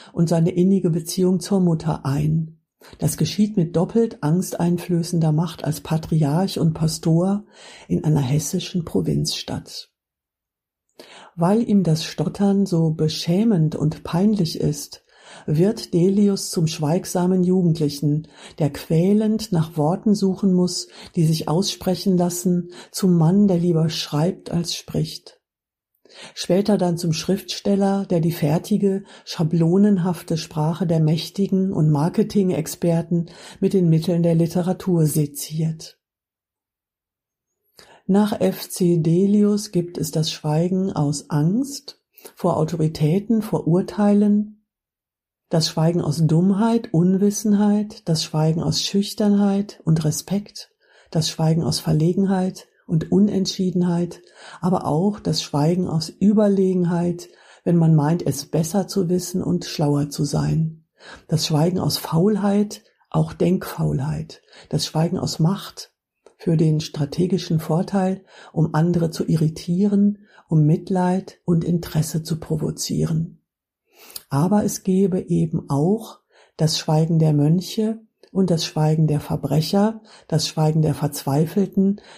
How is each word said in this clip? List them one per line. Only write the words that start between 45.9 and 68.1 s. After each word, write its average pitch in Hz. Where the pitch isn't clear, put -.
aus 143
Dummheit, 196
Unwissenheit, 202
das 160
Schweigen 160
aus 156
Schüchternheit 202
und 160
Respekt, -
das 160
Schweigen 160
aus 147
Verlegenheit 185
und 160
Unentschiedenheit, 180
aber 185
auch 185
das 156
Schweigen 165
aus 160
Überlegenheit, 185
wenn 175
man 160
meint, 156
es -
besser 180
zu 190
wissen 180
und 180
schlauer 143
zu -
sein. 156
Das 160
Schweigen 165
aus -
Faulheit, 202
auch 160
Denkfaulheit. 156
Das -
Schweigen 170
aus -
Macht -
für 165
den 156
strategischen 165
Vorteil, 185